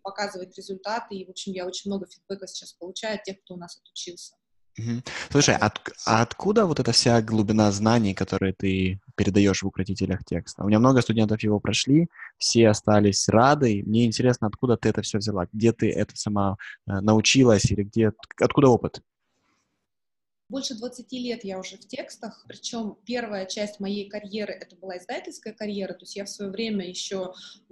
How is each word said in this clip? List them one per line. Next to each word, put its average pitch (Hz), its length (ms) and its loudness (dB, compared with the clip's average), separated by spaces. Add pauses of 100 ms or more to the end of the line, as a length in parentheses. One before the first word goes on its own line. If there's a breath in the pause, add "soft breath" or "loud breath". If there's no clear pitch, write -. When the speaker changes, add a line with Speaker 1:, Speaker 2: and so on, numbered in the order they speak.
Speaker 1:
показывать 196 560 -10
результаты, 202 560 -10
и, 185 140 -12
в - 20 -20
общем, 190 240 -12
я 180 140 -8
очень 185 240 -10
много 196 160 -8
фидбэка - 400 -16
сейчас - 260 -16
получаю 196 440 -10
от 208 60 -14
тех, 196 200 -12
кто 180 100 -20
у 180 40 -14
нас 175 200 -18
отучился. - 580 -16 (420)
Speaker 2:
Мгм. 117 260 -6 (260 loud breath)
Слушай, 139 300 4
Speaker 1:
Да. 107 80 2
Speaker 2:
от-, - 140 -4 (240)
а 113 160 2
откуда 208 440 0
вот 156 140 -2
эта 117 140 0
вся 117 280 4
глубина 107 520 2
знаний, 107 400 2
которые 95 400 -2
ты 95 480 -2 (160)
передаёшь 98 460 4
в 98 40 -4
укротителях 95 560 -4
текста? - 400 -8
У 98 40 -2
меня 107 120 6
много 127 220 6
студентов 110 420 0
его 104 160 0
прошли, 139 480 2 (300 loud breath)
все 113 320 6
остались 104 580 4
рады. 117 580 4
Мне 113 200 2
интересно, 120 420 0
откуда 117 300 0
ты - 100 -2
это 107 140 0
всё - 160 -6
взяла, 101 340 -2
где 113 220 2
ты - 180 0
это - 240 -4
сама, 101 400 -2 (320 loud breath)
э, 98 140 -4
научилась 107 640 6
или 98 180 0
где... 107 300 0 (260)
Откуда 139 300 4
опыт? 104 320 2 (1500)
Speaker 1:
Больше 269 260 -6
двадцати 247 420 -12
лет 233 280 -8
я 190 120 -8
уже 190 200 -12
в - 100 -20
текстах, - 580 -14
причём - 600 -10
первая 214 400 -6
часть 208 340 -8
моей 202 300 -6
карьеры — 208 420 -10 (100)
это - 140 -20
была 185 220 -14
издательская 240 560 -12
карьера, 202 400 -8
то - 80 -16
есть - 160 -16
я 196 80 -10
в - 40 -12
своё 196 220 -10
время 202 340 -4
ещё 185 480 -8 (380 loud breath)